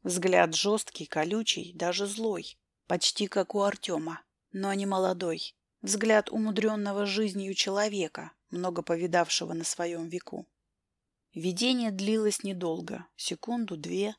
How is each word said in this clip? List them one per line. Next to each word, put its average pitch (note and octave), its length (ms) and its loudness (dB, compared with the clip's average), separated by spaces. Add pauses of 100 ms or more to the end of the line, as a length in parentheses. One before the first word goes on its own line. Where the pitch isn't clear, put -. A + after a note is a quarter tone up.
Взгляд F3+ 520 4
жесткий, G3+ 520 0
колючий, F3 680 -2
даже F3 320 -2
злой, G#3 520 -4 (280)
почти - 400 0
как F#3+ 280 0
у G#3 60 2
Артема, E3+ 600 -2 (300)
но G3 220 -2
не G3 120 0
молодой. F#3 680 0 (280)
Взгляд G#3+ 480 4
умудренного G#3 760 0
жизнью G3 500 0
человека, G3 800 0 (220)
много F3 280 -2
повидавшего E3+ 680 2
на E3 120 -4
своем E3+ 440 -4
веку. - 400 -8 (840)
Видение A3 560 0
длилось G#3 540 0
недолго, F3+ 640 -4 (100)
секунду-две. F#3+ 1040 -4